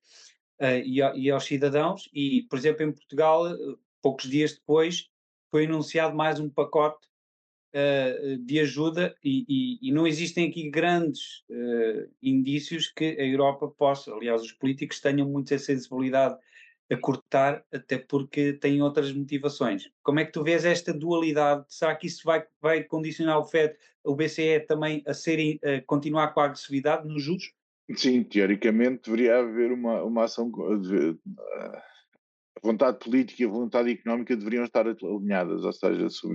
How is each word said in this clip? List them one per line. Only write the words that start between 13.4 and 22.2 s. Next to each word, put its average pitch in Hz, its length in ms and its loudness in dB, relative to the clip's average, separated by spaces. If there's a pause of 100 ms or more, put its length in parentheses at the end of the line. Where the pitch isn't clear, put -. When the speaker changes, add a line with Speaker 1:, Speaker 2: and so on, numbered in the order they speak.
Speaker 1:
possa, 139 460 0
aliás, 113 300 0
os 113 100 -14
políticos 135 480 -4
tenham 143 260 2
muita 139 320 -2
sensibilidade 131 800 0 (520)
a - 80 0
cortar, 139 760 0
até 135 240 -6
porque 143 560 -2
têm 143 300 0
outras 143 300 0
motivações. 139 800 -4 (120)
Como 147 180 2
é - 60 -2
que - 60 -14
tu 156 100 -6
vês 165 240 2
esta 170 260 0
dualidade? 151 760 0
Será 156 280 -2
que 175 100 -8
isso - 180 -10